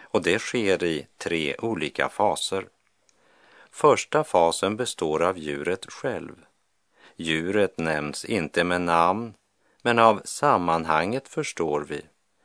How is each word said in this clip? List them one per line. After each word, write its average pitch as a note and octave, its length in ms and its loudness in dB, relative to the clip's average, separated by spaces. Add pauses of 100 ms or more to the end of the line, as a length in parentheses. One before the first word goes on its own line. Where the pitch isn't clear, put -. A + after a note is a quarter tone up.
Och - 220 -2
det F2 160 2
sker G2 460 0
i D#2 220 -2 (100)
tre D#2+ 420 -4
olika D#2+ 500 -2
faser. G2 600 -2 (1040)
Första D3 540 2
fasen F#2 520 2
består E2 460 -2
av F#2 160 0
djuret D2+ 540 -6
själv. D#2+ 520 -10 (720)
Djuret E2+ 600 0
nämns D2+ 460 -4
inte F2 400 -2
med F2 160 0
namn, F2 540 2 (480)
men A#2 160 2
av A2+ 260 6
sammanhanget F2 1040 0
förstår - 520 -4
vi D3 220 -8 (420)